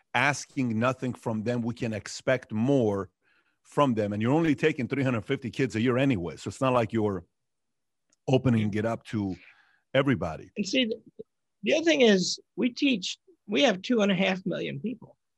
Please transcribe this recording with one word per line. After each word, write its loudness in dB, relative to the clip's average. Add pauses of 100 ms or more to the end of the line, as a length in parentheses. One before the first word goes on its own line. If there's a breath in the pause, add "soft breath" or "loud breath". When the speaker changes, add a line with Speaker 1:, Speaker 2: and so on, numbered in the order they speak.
(140 soft breath)
Speaker 1:
asking 0
nothing -2
from -6
them, -2
we -4
can -4
expect -4
more 2 (520)
from 2
them. 0
And -2
you're 2
only 4
taking 0
three -2
hundred 0
fifty -4
kids -2
a 0
year 2
anyway. 0
So -10
it's -10
not 2
like 2
you're -2 (1040)
opening 2
it -2
up -4
to -4 (560 soft breath)
everybody. 0
Speaker 2:
And -4
see, 0
the, -6 (640)
the 2
other 0
thing 4
is 4 (200)
we 0
teach, -2 (300)
we 0
have 2
two 0
and 2
a 2
half 0
million -6
people -10 (220)